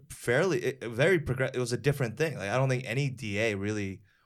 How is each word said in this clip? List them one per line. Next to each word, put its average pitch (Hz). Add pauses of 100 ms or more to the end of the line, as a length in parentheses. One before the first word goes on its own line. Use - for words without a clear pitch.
fairly, 139
a 110
very 156
progress-, 135
it 120
was 120
a 120
different 131
thing. 151
Like, 98
I 113
don't 131
think 127
any 135
D 104
A 110
really, 98 (240)